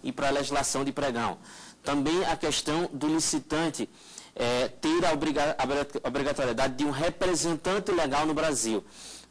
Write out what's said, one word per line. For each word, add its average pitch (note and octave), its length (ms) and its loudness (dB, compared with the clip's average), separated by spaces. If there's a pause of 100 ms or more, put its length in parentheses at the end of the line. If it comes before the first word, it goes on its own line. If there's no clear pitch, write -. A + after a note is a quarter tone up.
e C3 80 -4
para C#3 160 -2
a C#3 40 4
legislação C#3 520 0
de C#3 80 -2
pregão. A#2 460 -2 (460)
Também D3 420 2
a D#3+ 100 2
questão D#3+ 560 0
do C#3+ 160 -2
licitante, D#3 800 0 (480)
eh, A#2+ 340 2 (120)
ter E3+ 240 4
a E3 80 4
obriga-, D3 420 0 (480)
a - 40 -4
obrigatoriedade C3 680 0
de C#3 100 -2
um D3 60 2
representante F3 1040 0
legal D3+ 340 2
no D#3 80 0
Brasil. A#2 500 0 (480)